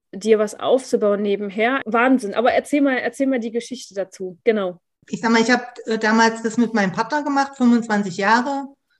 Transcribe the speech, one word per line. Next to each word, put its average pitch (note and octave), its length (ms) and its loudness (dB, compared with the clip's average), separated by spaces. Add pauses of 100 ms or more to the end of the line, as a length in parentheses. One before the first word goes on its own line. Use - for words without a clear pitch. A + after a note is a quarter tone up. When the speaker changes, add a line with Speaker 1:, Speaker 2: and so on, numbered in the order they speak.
(140)
Speaker 1:
dir G#3 260 2
was G#3 200 -2
aufzubauen G#3 600 0
nebenher. G#3 640 -2
Wahnsinn. A#3 480 2
Aber A#3+ 180 2
erzähl C#4+ 300 0
mal, C4 160 2
erzähl B3 300 -2
mal C4 120 0
die A3 120 -6
Geschichte A#3 420 -8
dazu. F#3 520 -10
Genau. F#3+ 340 0 (280)
Speaker 2:
Ich - 140 -8
sag A3+ 100 0
mal, A3+ 100 4
ich A#3+ 100 2
hab, - 340 -2
äh, A3 120 -2
damals A3+ 440 2
das A3 160 -2
mit A3+ 160 0
meinem G3 200 0
Partner C#4+ 300 -2
gemacht, C#4 340 -2
fünfundzwanzig G#3+ 600 2
Jahre. B3 500 0 (320)